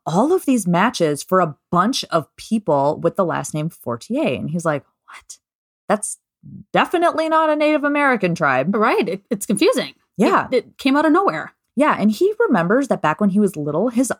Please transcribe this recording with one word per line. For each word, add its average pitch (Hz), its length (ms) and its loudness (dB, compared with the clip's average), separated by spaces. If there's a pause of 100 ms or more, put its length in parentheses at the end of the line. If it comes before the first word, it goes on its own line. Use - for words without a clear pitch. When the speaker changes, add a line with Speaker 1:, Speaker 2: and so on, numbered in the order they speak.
Speaker 1:
all 214 260 2
of 359 140 0
these 240 220 2
matches 175 540 0
for 185 180 0
a 165 160 -2 (140)
bunch 196 360 0
of - 300 -4
people 151 640 0
with 170 160 -2
the 196 80 0
last 143 280 -4
name 156 160 -4
Fortier. 160 680 -4
And 143 160 -8
he's 165 140 -4
like, 151 200 -2 (240)
"What? - 300 -20 (500)
That's 208 300 -4 (540)
definitely 320 560 0
not 320 220 2
a 302 60 0
Native 302 260 2
American 277 540 0
tribe." 139 400 0
Speaker 2:
Right. 240 320 2
It, 190 220 -6
it's 202 160 -6
confusing. 240 480 0 (220)
Speaker 1:
Yeah. 294 360 2
Speaker 2:
It, 254 40 2 (100)
it - 120 -20
came 269 180 2
out 311 100 2
of 302 60 4
nowhere. 302 420 0 (220)
Speaker 1:
Yeah. 269 200 4
And 202 140 2
he 370 300 0
remembers 247 480 2
that 185 140 -2
back 156 180 0
when 202 100 2
he 190 80 0
was 202 180 2
little, 151 320 -2
his 233 320 0